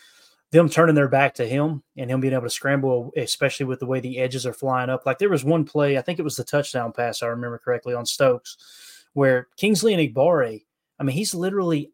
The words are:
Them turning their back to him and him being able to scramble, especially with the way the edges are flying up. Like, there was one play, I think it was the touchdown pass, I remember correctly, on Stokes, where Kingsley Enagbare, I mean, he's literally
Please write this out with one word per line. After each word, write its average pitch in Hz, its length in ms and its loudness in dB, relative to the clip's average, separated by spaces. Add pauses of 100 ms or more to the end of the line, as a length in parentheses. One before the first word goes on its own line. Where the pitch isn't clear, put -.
(520)
Them 160 160 8
turning 160 260 4
their 143 140 4
back 135 260 2
to 120 120 -2
him 143 360 -2 (140)
and 127 120 -10
him 131 120 -2
being 131 120 0
able 127 120 -2
to 120 60 -6
scramble, 135 640 0
especially 131 500 -2
with 127 140 -6
the 127 60 -6
way 131 120 -2
the 127 220 -8
edges 127 260 -2
are 117 60 -4
flying 127 360 -2
up. 131 160 -4
Like, 131 140 0
there 202 100 2
was 143 160 0
one 156 200 2
play, 143 340 2
I 123 40 -2
think 180 180 -4
it - 20 -2
was 151 140 -4
the 123 80 -6
touchdown 127 480 -4
pass, 117 300 -4
I 117 40 -4
remember 120 320 -6
correctly, 123 360 -4
on 120 120 -6
Stokes, - 960 -4 (100)
where 131 420 2
Kingsley 208 400 2
Enagbare, 131 640 2 (400)
I - 20 -4
mean, 135 140 -2
he's 208 180 -2
literally 175 600 -2